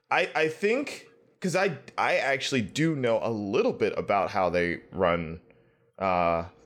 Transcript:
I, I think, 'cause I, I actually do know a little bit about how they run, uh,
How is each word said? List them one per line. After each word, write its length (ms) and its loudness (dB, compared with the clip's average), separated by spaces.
I, 240 0
I 140 2
think, 580 -2
'cause 140 -2
I, 220 0
I 180 2
actually 460 0
do 340 0
know 260 2
a 80 -2
little 440 0
bit 240 0
about 320 0
how 180 2
they 320 0
run, 500 0
uh, 460 2